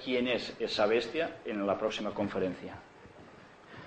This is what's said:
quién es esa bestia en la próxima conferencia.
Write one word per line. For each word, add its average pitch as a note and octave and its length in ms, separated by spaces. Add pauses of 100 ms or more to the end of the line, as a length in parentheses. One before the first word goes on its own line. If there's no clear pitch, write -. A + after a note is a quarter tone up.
quién B2 240
es A#2+ 320
esa A2 260
bestia B2 600
en G#2 200
la G2 120
próxima G#2+ 340
conferencia. F#2 640 (1120)